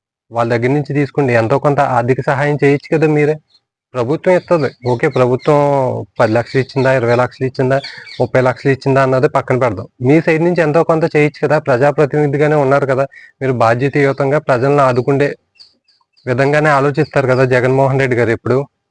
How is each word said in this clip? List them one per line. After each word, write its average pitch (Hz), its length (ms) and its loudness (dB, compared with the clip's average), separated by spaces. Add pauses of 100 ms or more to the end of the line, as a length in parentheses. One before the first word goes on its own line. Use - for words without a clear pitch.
(320)
వాళ్ళ 117 200 -2
దగ్గర 120 200 0
నుంచి 147 220 -2
తీసుకుంటే 139 400 -2
ఎంతో 113 260 0
కొంత 143 200 0 (100)
ఆర్థిక 127 320 -2
సహాయం 147 360 -2
చేయొచ్చు 143 340 0
కదా 160 160 0
మీరే. 151 280 0 (580)
ప్రభుత్వం 135 420 -2
ఇస్తది, 165 340 -2 (180)
ఓకే, 123 220 -2
ప్రభుత్వం 127 500 0 (540)
పది 113 200 0
లక్షలు 117 280 -2
ఇచ్చిందా, 131 320 -2
ఇరవై 120 220 2
లక్షలు 123 320 -2
ఇచ్చిందా, 131 300 -2 (360)
ముప్పై 127 280 0
లక్షలు 127 300 -2
ఇచ్చిందా 135 320 0
అన్నది 131 260 0
పక్కన 131 300 -2
పెడదాం. 120 280 -2 (140)
మీ 131 200 4
సైడ్ 160 220 0
నుంచి 175 180 0
ఎంతో 151 220 2
కొంత 160 220 0
చేయొచ్చు 147 360 0
కదా, 151 180 0
ప్రజాప్రతినిధిగానే 143 960 0
ఉన్నారు 139 300 2
కదా, 135 180 -2 (300)
మీరు 135 220 -4
బాధ్యతాయుతంగా 135 840 0
ప్రజలను 139 440 0
ఆదుకుండే 131 460 0 (960)
విధంగానే 139 440 0
ఆలోచిస్తారు 139 580 0
కదా 127 180 2
జగన్మోహన్ 131 560 2
రెడ్డి 123 160 0
గారు 113 140 0
ఎప్పుడు. 117 260 -2 (340)